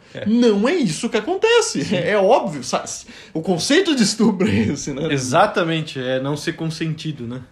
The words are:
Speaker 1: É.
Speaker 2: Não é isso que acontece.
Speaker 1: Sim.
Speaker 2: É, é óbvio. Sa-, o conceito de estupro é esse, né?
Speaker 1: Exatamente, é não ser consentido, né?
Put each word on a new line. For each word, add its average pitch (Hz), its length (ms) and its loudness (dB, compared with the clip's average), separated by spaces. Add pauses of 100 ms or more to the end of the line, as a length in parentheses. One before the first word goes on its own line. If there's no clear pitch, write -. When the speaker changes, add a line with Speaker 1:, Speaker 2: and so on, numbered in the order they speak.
(140)
Speaker 1:
É. - 160 -6
Speaker 2:
Não 226 400 4
é 359 60 0
isso 233 340 -2
que 240 80 -2
acontece. 427 680 2
Speaker 1:
Sim. 180 100 -2
Speaker 2:
É, 180 160 0
é 208 80 2
óbvio. 190 440 2
Sa-, - 220 -4 (480)
o 160 80 -4
conceito 285 540 2
de 240 80 4
estupro 196 440 2
é 98 60 0
esse, 170 400 -2
né? 147 180 -4
Speaker 1:
Exatamente, 160 880 0
é 127 200 -2
não 143 180 -4
ser 160 160 -6
consentido, 160 720 -6
né? 123 160 -10 (100)